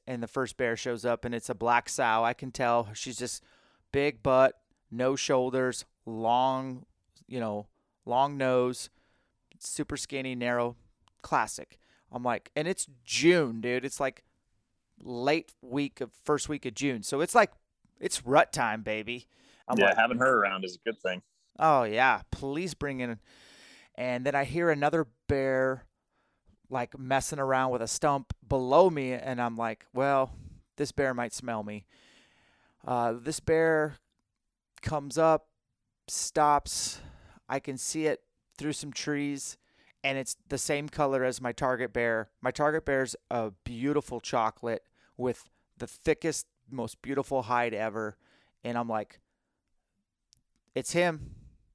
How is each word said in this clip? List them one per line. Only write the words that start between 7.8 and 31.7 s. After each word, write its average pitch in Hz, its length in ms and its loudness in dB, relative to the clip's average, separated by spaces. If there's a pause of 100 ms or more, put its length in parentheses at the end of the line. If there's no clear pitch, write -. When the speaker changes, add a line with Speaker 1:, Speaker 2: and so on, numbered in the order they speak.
Speaker 1:
long 139 300 2
nose, 127 520 2 (680)
super - 380 -6
skinny, 131 380 -6
narrow, 120 400 -2 (480)
classic. - 560 -2 (320)
I'm 123 140 -8
like, 117 320 -2
and 156 100 0
it's 185 220 -4 (160)
June, 139 560 4
dude. 123 240 -2
It's, - 160 -8
like, 135 240 -4 (760)
late 131 600 -2
week 131 400 -6
of, 120 100 -6 (140)
first 151 240 0
week 147 180 -8
of 120 80 -6
June. 127 280 -2
So 139 180 -4
it's, 175 140 -2
like, 220 180 6 (480)
it's - 240 -6
rut 135 280 4
time, 110 300 -2
baby. 110 460 -6 (400)
I'm 120 100 -2
Speaker 2:
Yeah, 98 80 6
Speaker 1:
like, 98 120 4
Speaker 2:
having 120 200 2
her 127 220 4
around 95 240 0
is 90 120 -10
a - 140 -6
good 110 80 -10
thing. 92 240 -4 (360)
Speaker 1:
Oh, 151 260 4
yeah. 113 380 2 (100)
Please 147 420 -6
bring 139 260 -6
in. 117 200 -6 (760)
And 123 300 -4
then 139 100 0
I 139 100 0
hear 165 260 2
another 151 360 2 (220)
bear, 131 560 2 (840)
like, 131 280 -6
messing 135 400 0
around 131 320 2
with 123 120 -2
a 113 40 -2
stump 139 460 0 (160)
below 139 420 6
me, 139 220 -2
and 127 280 -4
I'm 117 160 -2
like, 113 360 -4
"Well, 135 400 2 (440)
this 143 140 -2
bear 135 220 -2
might 120 220 -4
smell 117 280 -6
me." 104 220 -10 (1000)